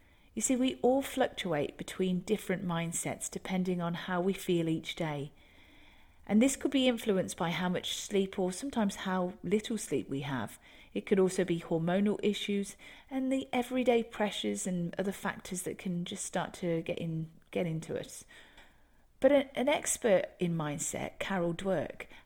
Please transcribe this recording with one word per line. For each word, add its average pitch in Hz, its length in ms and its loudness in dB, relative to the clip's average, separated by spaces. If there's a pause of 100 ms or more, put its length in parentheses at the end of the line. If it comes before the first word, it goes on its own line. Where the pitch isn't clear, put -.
(340)
You 220 80 -4
see, 262 140 2
we 254 260 0
all 262 200 6
fluctuate 180 760 -2
between 185 440 -2
different 196 460 -2
mindsets 165 640 -4
depending 185 500 -2
on 170 140 -2
how 175 260 -2
we 190 120 2
feel 170 360 2
each - 280 -2
day. 147 340 -4 (960)
And 214 140 6
this 269 160 6
could - 140 -2
be 262 180 4
influenced 214 480 2
by 170 140 0
how 170 180 0
much - 260 -2
sleep 196 440 0
or 185 120 0
sometimes 220 460 -2
how 185 380 -2 (100)
little 214 320 0
sleep 139 320 -2
we 139 120 -4
have. 135 380 -6 (360)
It 202 100 -4
could 196 140 4
also 185 260 4
be 170 160 0
hormonal 175 600 2
issues 202 540 -2 (340)
and 262 200 -2
the 269 220 0
everyday 247 500 2
pressures 208 640 -2
and 175 320 -2
other 190 140 0
factors - 500 -6
that - 140 -6
can 175 300 -4
just - 180 -8
start - 300 -4
to 170 280 0
get - 160 -4
in, 160 280 -4 (240)
get 190 160 -2
into 160 320 -4
us. - 260 -10 (960)
But 269 120 8
a-, 269 260 4
an 254 100 2
expert - 580 4 (120)
in 170 180 2
mindset, - 640 -4
Carol 175 340 0
Dweck, 170 540 -2 (180)